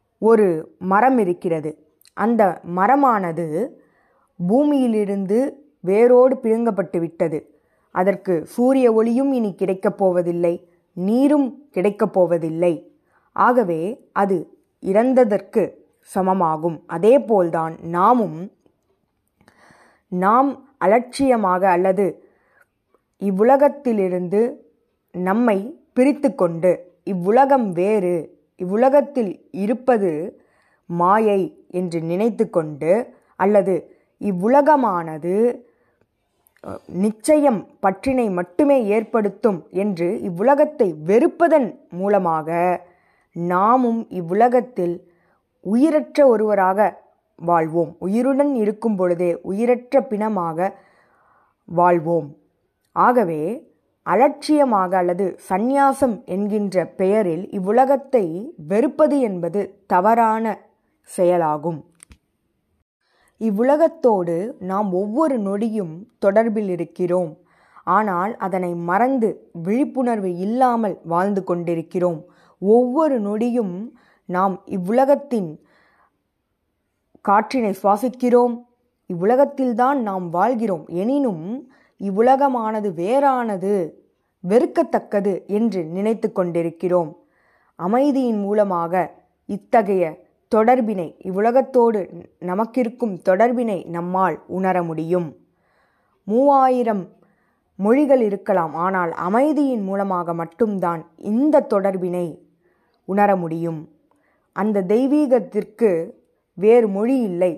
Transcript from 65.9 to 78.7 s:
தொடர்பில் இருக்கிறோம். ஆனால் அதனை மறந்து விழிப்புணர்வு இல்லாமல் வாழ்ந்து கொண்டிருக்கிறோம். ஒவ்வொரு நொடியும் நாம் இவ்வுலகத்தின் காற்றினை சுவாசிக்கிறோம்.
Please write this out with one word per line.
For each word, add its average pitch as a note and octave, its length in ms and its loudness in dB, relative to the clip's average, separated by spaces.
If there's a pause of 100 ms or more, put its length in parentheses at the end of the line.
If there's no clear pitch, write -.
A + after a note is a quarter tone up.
தொடர்பில் G#3+ 500 0
இருக்கிறோம். F3 600 -4 (540)
ஆனால் F#3+ 520 0
அதனை F3+ 360 -4 (100)
மறந்து A3 480 0 (320)
விழிப்புணர்வு A#3 760 -2
இல்லாமல் A3+ 680 0
வாழ்ந்து F#3 400 -2
கொண்டிருக்கிறோம். F3 760 -4 (420)
ஒவ்வொரு B3 580 2
நொடியும் G#3+ 560 -4 (520)
நாம் F3+ 280 0 (100)
இவ்வுலகத்தின் A3 840 0 (1700)
காற்றினை G3+ 500 0
சுவாசிக்கிறோம். A#3+ 800 2 (540)